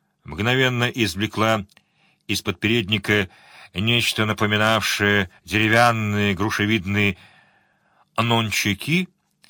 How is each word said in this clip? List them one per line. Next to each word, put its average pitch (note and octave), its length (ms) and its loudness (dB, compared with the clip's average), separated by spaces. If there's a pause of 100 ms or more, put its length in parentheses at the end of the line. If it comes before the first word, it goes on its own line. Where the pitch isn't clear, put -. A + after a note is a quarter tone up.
(240)
мгновенно A#2+ 600 0
извлекла G#2+ 800 -2 (600)
из-под G2+ 340 -6
передника G#2 680 0 (440)
нечто A2+ 520 0
напоминавшее G#2 1080 0 (140)
деревянные G#2+ 920 2
грушевидные G2+ 800 0 (1000)
нончаки, A#2 920 -2 (420)